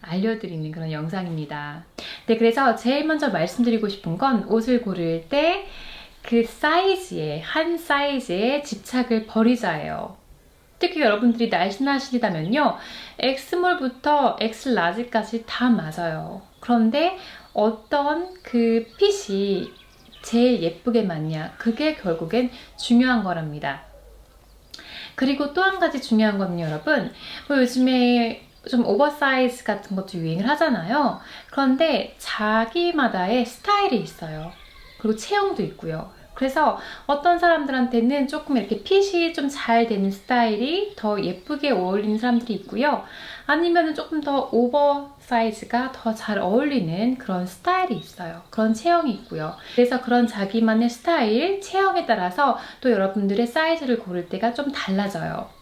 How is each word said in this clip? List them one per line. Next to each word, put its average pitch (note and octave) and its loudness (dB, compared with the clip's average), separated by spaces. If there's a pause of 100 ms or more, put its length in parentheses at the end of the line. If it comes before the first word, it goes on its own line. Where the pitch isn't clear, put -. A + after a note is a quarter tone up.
알려드리는 F3 -4
그런 D#3+ -8
영상입니다. D#3 -8 (420)
네, A3 2
그래서 A3+ 4
제일 C#4 0
먼저 D#4 0
말씀드리고 G#3+ 0
싶은 E3 -6
건 B3+ 2
옷을 A#3 2
고를 E3+ -4
때 - -2 (840)
그 A#3 2
사이즈에, D4+ 0
한 E4 -2
사이즈에 C#4+ 0
집착을 A#3+ -2
버리자예요. F#3+ 0 (600)
특히 F4 0
여러분들이 A3+ 4
날씬하시다면요, A3+ 0 (420)
엑스몰부터 C#4+ 0
엑스라지까지 A3 -2
다 - 0
맞아요. E3 -2 (180)
그런데 C4 2 (360)
어떤 C#4+ 0
그 A3+ 0 (100)
핏이 G3+ 0 (520)
제일 A#3 4
예쁘게 A3 0
맞냐, D#3+ -4
그게 G#3 0
결국엔 F#3 -2 (280)
중요한 A#3+ 4
거랍니다. D3+ -4 (1300)
그리고 C#4+ 0
또 F4+ 2
한 F#4+ 2
가지 D#4+ 0
중요한 G#3+ 2
건요, F3 -2
여러분, E3 -2 (340)
뭐 C#4+ 2
요즘에 B3 2 (200)
좀 A#3+ 2
오버사이즈 C4 2
같은 G3 -4
것도 F#3+ -6
유행을 E3 -2
하잖아요. C4+ 0 (320)
그런데 C4+ 2
자기마다의 A3+ 0
스타일이 G4+ 0
있어요. D#3+ -8 (540)
그리고 G#3+ 2
체형도 G4 0
있고요. D#3+ -8 (220)
그래서 C4+ 2 (260)
어떤 D4 2
사람들한테는 C4+ 2
조금 D4+ -2
이렇게 G#3 -2
핏이 F#4 2
좀 C#4 -2
잘 A#3 2
되는 G3 0
스타일이 B3 0
더 G#3 -2
예쁘게 C#4+ -4
어울리는 G#3 0
사람들이 A#3 0
있고요. B3 -2 (420)
아니면은 E4 2
조금 - -4
더 C#4 -2
오버사이즈가 B3 0
더 A3+ -4
잘 G#3 -4
어울리는 A3+ 0
그런 F3+ -4
스타일이 F4+ -2
있어요. E3+ -12
그런 A3 2
체형이 E4 2
있고요. D#3+ -8 (200)
그래서 B3 4
그런 A#3+ 2
자기만의 A3 0
스타일, D#4 0
체형에 F#4+ 0
따라서 A3 2 (240)
또 B3+ 2
여러분들의 G3 2
사이즈를 D#4+ 0
고를 F3+ -6
때가 A3 -2
좀 C#4 -4
달라져요. F#3+ -4 (120)